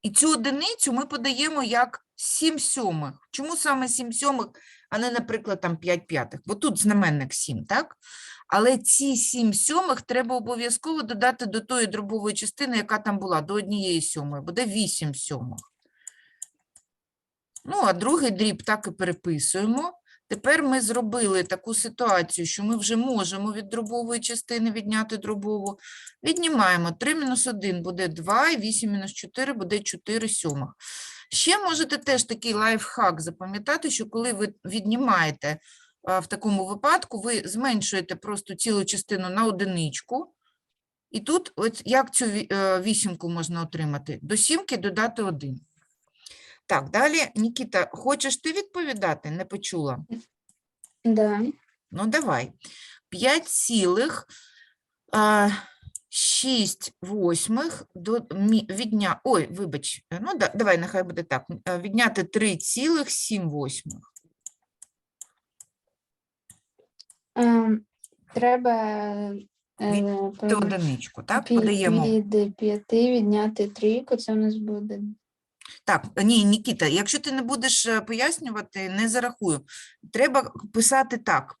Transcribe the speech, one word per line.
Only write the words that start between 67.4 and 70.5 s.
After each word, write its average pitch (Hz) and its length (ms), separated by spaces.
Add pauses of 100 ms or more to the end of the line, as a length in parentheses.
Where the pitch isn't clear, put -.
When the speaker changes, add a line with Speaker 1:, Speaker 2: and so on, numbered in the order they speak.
Speaker 2:
треба, 247 380 (1080)
е, 208 120
Speaker 1:
Відняти 202 440 (100)
Speaker 2:
пер-, 214 100